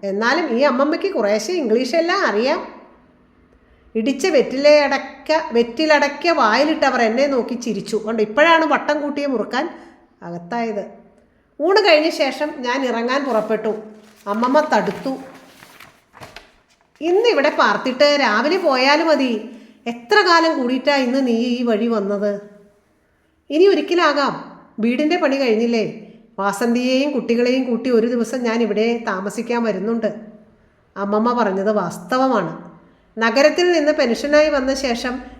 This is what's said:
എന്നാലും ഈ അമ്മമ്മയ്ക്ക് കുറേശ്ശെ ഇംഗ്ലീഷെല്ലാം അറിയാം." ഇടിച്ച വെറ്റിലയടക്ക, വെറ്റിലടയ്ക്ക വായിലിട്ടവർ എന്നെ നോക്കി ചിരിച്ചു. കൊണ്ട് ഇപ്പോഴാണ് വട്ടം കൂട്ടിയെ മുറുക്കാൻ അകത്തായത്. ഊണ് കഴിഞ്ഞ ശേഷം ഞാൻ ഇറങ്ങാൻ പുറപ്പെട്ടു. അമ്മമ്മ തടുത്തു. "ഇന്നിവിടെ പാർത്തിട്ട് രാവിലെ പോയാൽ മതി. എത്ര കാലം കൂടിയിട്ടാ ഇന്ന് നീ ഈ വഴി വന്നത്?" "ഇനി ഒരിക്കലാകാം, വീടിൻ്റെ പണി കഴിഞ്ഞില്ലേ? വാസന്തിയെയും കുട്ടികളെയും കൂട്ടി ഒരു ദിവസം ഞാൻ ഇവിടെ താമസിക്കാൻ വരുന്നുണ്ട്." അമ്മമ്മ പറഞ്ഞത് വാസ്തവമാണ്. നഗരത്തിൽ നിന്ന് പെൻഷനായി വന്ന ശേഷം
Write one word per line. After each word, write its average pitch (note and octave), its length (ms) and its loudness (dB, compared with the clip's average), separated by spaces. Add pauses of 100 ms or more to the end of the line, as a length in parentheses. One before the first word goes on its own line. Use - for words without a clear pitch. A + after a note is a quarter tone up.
എന്നാലും A#3 480 0
ഈ A#3 120 0
അമ്മമ്മയ്ക്ക് D4 500 0
കുറേശ്ശെ G#3+ 400 -2
ഇംഗ്ലീഷെല്ലാം E4 760 0
അറിയാം." B3 340 0 (1300)
ഇടിച്ച A3+ 320 -2
വെറ്റിലയടക്ക, C#4 1040 2 (220)
വെറ്റിലടയ്ക്ക C#4+ 840 2
വായിലിട്ടവർ C4+ 680 2
എന്നെ A#3 240 2
നോക്കി B3 280 -2
ചിരിച്ചു. A3 420 -6
കൊണ്ട് A3 260 -4
ഇപ്പോഴാണ് D#4+ 440 4
വട്ടം D4 340 0
കൂട്ടിയെ C#4+ 260 -4
മുറുക്കാൻ B3 380 -4 (580)
അകത്തായത്. G3+ 640 -8 (760)
ഊണ് F#4+ 200 2
കഴിഞ്ഞ D#4+ 300 4
ശേഷം D4+ 480 -2
ഞാൻ B3 280 -4
ഇറങ്ങാൻ A#3+ 380 -2
പുറപ്പെട്ടു. A3 480 -2 (540)
അമ്മമ്മ A#3+ 340 0
തടുത്തു. A#3 520 -2 (1900)
"ഇന്നിവിടെ E4+ 500 2
പാർത്തിട്ട് B3+ 560 2 (140)
രാവിലെ B3+ 380 0
പോയാൽ C#4+ 460 2
മതി. C4+ 280 2 (540)
എത്ര A#3+ 340 -2
കാലം E4 340 4
കൂടിയിട്ടാ C4 420 0
ഇന്ന് C4 300 0
നീ A#3 100 2 (120)
ഈ A#3+ 140 -2
വഴി A#3 260 0
വന്നത്?" G3+ 440 -2 (1160)
"ഇനി D#4+ 160 4
ഒരിക്കലാകാം, D4+ 680 0 (440)
വീടിൻ്റെ C#4 380 0
പണി C#4 200 0
കഴിഞ്ഞില്ലേ? A#3 480 0 (540)
വാസന്തിയെയും B3 720 0
കുട്ടികളെയും B3 540 0
കൂട്ടി A#3+ 260 -2
ഒരു A#3 180 2
ദിവസം A#3+ 340 -2
ഞാൻ A#3 200 -2
ഇവിടെ G#3+ 240 0 (200)
താമസിക്കാൻ G#3 580 -4
വരുന്നുണ്ട്." G#3+ 460 -2 (840)
അമ്മമ്മ G#3 360 0
പറഞ്ഞത് G3+ 400 0
വാസ്തവമാണ്. G#3+ 840 -2 (600)
നഗരത്തിൽ C#4+ 560 2
നിന്ന് D4+ 200 2
പെൻഷനായി D4 560 2
വന്ന C4+ 260 -2
ശേഷം B3 400 -4 (260)